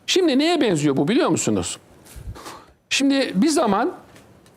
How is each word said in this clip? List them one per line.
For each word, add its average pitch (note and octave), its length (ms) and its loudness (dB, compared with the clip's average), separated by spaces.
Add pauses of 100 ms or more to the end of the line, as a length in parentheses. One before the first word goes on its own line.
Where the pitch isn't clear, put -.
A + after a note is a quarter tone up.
Şimdi D#4+ 320 2
neye D#4+ 220 2
benziyor D3+ 360 2
bu D3 120 0
biliyor B3 200 2
musunuz? G#2+ 500 -2 (1120)
Şimdi C4+ 440 0
bir G#3 140 2
zaman, C#4 440 2 (640)